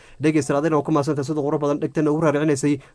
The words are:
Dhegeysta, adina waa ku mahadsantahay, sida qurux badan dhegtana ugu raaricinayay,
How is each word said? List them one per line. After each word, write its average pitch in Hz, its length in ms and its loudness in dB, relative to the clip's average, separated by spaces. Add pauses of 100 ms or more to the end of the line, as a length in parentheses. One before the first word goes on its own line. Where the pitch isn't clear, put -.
(220)
Dhegeysta, 151 360 2
adina 156 200 2
waa 143 80 0
ku 156 60 -2
mahadsantahay, 143 340 0
sida 151 160 -4
qurux 147 180 -2
badan 147 220 -2
dhegtana 151 320 -2
ugu 160 80 0
raaricinayay, 147 580 0 (160)